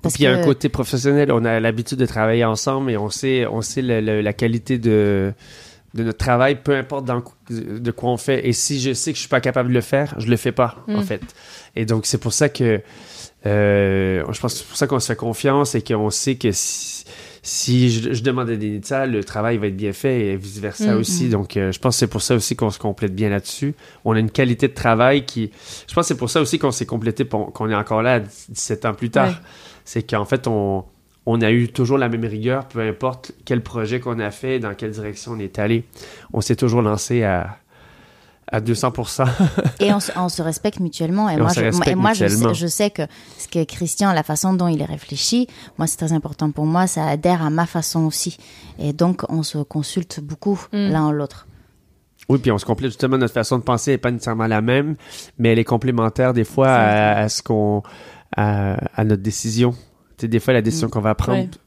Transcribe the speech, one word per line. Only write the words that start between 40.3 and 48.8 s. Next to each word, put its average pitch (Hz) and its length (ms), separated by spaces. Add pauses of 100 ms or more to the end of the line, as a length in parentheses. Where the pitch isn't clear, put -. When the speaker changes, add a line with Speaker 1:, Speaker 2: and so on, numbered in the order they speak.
Speaker 1:
respecte 160 380
mutuellement. 180 500
Et 165 40
Speaker 2:
Et 151 40
Speaker 1:
moi, - 80
Speaker 2:
on 170 40
se 180 60
Speaker 1:
je, - 60
moi, 113 80
Speaker 2:
respecte - 220
Speaker 1:
et - 40
moi, - 180
je 214 40
sais, 180 120
Speaker 2:
mutuellement. 110 260
Speaker 1:
je 170 100
sais 208 240
que 165 140 (340)
ce - 100
que 165 160
Christian, 180 500
la 156 100
façon 190 300
dont 175 140
il 160 140
est 143 40
réfléchi, 151 640 (300)
moi, 165 80
c'est - 120
très 160 160
important 151 360
pour 151 160
moi. 175 220
Ça 156 180
adhère 160 380
à 151 80
ma 165 160
façon 160 380
aussi. - 320 (420)
Et 147 120